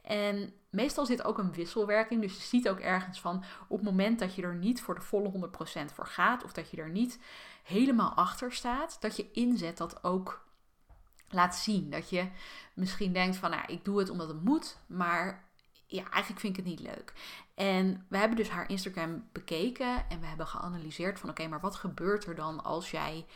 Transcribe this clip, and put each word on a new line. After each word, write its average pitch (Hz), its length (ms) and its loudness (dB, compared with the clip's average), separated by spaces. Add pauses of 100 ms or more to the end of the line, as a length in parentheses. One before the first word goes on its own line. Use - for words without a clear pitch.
En 202 520 0 (160)
meestal 202 360 2
zit 240 160 2
ook 220 160 0
een 185 140 2
wisselwerking, 214 680 2
dus 196 160 -2
je - 60 -12
ziet 240 260 4
ook 190 100 2
ergens 185 420 0
van, 185 240 -2 (240)
op - 80 0
het 196 100 0
moment 202 320 4
dat 185 160 -2
je 185 80 -4
er 175 120 -2
niet 208 280 0
voor 175 120 -4
de 175 60 -6
volle 202 280 4
honderd 185 240 -4
procent 156 400 -6
voor - 140 -6
gaat 202 380 4
of - 80 -14
dat - 180 -8
je - 60 -10
er 160 140 -6
niet 226 280 0 (440)
helemaal 226 520 4
achter 220 380 2
staat, 262 480 -2
dat 214 160 -2
je - 140 -6
inzet 214 460 2
dat - 280 -6
ook 185 420 -2 (800)
laat 180 280 4
zien. 185 340 0
Dat 156 200 -6
je 185 180 0 (460)
misschien 185 380 0
denkt 185 240 4
van, 185 140 0
"Nou, 160 160 -2
ik - 180 -8
doe 202 140 2
het 190 120 2
omdat 165 180 -4
het 156 160 -6
moet, 294 420 4
maar 180 580 0 (420)
ja, 185 240 -6
eigenlijk 202 300 0
vind 190 180 -2
ik 190 60 -6
het 180 100 -4
niet - 220 -10
leuk." - 160 -16 (420)
En 190 540 2
we 190 80 -2
hebben 226 200 6
dus 214 120 2
haar 175 200 -4
Instagram 185 640 -4
bekeken 247 760 -2
en 165 120 -4
we 170 60 -4
hebben 156 200 -6
geanalyseerd 175 720 -6
van, 180 100 -8
"Oké, 160 180 -6
maar 151 120 -6
wat 196 140 -4
gebeurt 190 520 -2
er 170 80 -6
dan 156 300 -6
als 170 260 -2
jij 156 460 -4